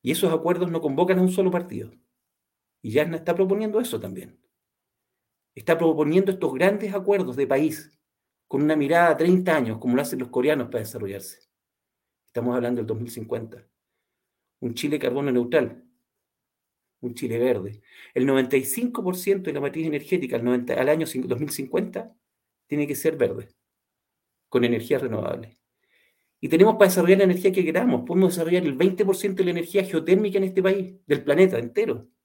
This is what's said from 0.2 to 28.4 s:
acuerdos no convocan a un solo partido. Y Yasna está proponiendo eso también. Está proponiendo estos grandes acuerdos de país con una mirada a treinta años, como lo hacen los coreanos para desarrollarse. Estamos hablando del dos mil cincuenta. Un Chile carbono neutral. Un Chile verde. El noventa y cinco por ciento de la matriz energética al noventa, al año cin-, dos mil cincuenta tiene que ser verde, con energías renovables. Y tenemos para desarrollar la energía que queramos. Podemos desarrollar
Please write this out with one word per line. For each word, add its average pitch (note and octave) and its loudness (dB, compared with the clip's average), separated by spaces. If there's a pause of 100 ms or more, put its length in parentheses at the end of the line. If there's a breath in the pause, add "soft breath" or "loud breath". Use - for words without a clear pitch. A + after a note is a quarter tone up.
acuerdos F3 0
no E3 -4
convocan F3 0
a F#3 4
un F#3 4
solo F#3+ 0
partido. A2 -6 (880)
Y A#2 -8
Yasna D#3 0
está E3+ -2
proponiendo G#3 0
eso A#3+ -6
también. - -12 (1120)
Está E3 0
proponiendo E3 2
estos E3+ -4
grandes G3 0
acuerdos F#3 -2
de C#3 0
país D3 -2 (480)
con C3+ -2
una D#3 2
mirada E3 4
a D3+ 2
treinta F3+ 2
años, A2 -2
como B2+ 0
lo C#3+ 2
hacen C#3 -6
los B2 -8
coreanos C3 0
para A#2 -6
desarrollarse. G2+ -12 (760)
Estamos A#2+ -4
hablando A#2+ -2
del A2 -6
dos G#2+ -6
mil A#2+ -10
cincuenta. A2+ -10 (960)
Un A#2+ -6
Chile D3+ -4
carbono C3+ -2
neutral. B2 0 (1120)
Un A#2+ -8
Chile A#2 -4
verde. A2 -2 (320 loud breath)
El B2+ 2
noventa C3+ 2
y C3 2
cinco A#3+ -4
por F#3 -2
ciento G3 -2
de D3 -6
la C#3 -4
matriz D3 -4
energética D3 -4
al A#2 -4
noventa, B2 0
al B2+ 2
año D#3+ 2
cin-, C3 -6
dos A#2+ -4
mil D3 -6
cincuenta - -6 (520)
tiene D3 -2
que D3 -6
ser D#3 -2
verde, G2+ -2 (1000)
con A#2+ 2
energías A#2+ 0
renovables. A2 -8 (800)
Y - -6
tenemos F#3+ 6
para G#3 6
desarrollar F#3 6
la G3 6
energía F#3 4
que F#3+ 0
queramos. F#3 0
Podemos F3+ 2
desarrollar E3+ 0